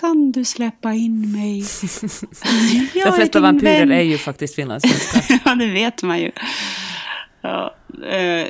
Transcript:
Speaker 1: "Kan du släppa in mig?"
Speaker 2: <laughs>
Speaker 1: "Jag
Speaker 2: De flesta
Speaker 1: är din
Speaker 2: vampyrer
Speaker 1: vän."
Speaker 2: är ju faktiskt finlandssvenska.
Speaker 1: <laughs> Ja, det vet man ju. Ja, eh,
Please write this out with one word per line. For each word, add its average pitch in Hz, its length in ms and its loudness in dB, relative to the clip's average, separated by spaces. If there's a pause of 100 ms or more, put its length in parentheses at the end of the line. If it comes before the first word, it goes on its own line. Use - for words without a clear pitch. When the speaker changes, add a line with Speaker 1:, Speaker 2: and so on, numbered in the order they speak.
Speaker 1:
"Kan 311 300 2
du 247 140 -2
släppa 226 480 -4
in 226 380 0
mig?" 208 280 -4
Speaker 2:
<laughs> 202 40 -6 (1300)
Speaker 1:
"Jag 381 140 2
Speaker 2:
De 370 80 4
flesta 339 60 4
Speaker 1:
är 320 120 4
din 311 80 4
Speaker 2:
vampyrer 302 380 6
Speaker 1:
vän." 285 120 4
Speaker 2:
är 175 120 4
ju 156 140 2
faktiskt 143 380 -8
finlandssvenska. 151 840 2
Speaker 1:
<laughs> - 40 -6
Ja, 254 100 4
det 240 120 2
vet 214 360 -2
man 170 160 -2
ju. 170 120 -4 (1120)
Ja, - 340 -6 (280)
eh, 175 460 -2